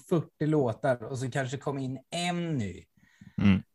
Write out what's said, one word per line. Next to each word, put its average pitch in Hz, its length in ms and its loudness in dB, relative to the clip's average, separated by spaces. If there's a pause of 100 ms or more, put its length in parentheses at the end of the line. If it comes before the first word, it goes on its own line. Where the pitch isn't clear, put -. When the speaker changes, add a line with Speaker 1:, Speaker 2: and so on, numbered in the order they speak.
Speaker 1:
fyrtio 156 380 0
låtar 127 560 2
och 123 160 -6
så 127 120 -2
kanske 135 260 -4
kom 139 200 -4
in 131 220 -6 (160)
en 175 420 -2
ny. 90 260 -4 (580)
Speaker 2:
Mm. 98 200 6 (140)